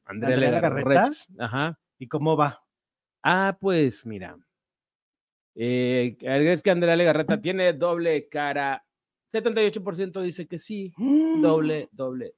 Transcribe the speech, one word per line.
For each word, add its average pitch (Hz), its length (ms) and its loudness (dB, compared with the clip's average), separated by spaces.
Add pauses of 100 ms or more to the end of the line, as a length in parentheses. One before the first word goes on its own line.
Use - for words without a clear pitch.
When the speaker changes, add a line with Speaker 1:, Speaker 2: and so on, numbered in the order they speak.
Speaker 1:
Andrea 113 300 -2
Speaker 2:
¿Andrea - 20 2
Speaker 1:
Legarreta. 135 420 0 (120)
Speaker 2:
Legarreta? 190 200 4 (280)
Speaker 1:
Ajá. 135 400 -6 (200)
Speaker 2:
¿Y 123 100 -16
cómo 156 280 0
va? 147 260 0 (600)
Speaker 1:
Ah, 190 360 0
pues, 165 460 0
mira. 98 320 -12 (1160)
Eh, 123 680 0
es 143 420 2
que 202 80 2
Andrea 175 260 4
Legarreta 170 440 2
tiene 185 320 0
doble 170 560 -2
cara, 143 560 -4 (480)
setenta 220 300 0
y 214 40 4
ocho 202 160 -2
por 180 140 -8
ciento 185 260 -6
dice 180 240 -8
que 170 120 -12
sí, 196 380 -10
Speaker 2:
<gasps> 311 460 2
Speaker 1:
doble, 156 500 2
doble, 127 460 -8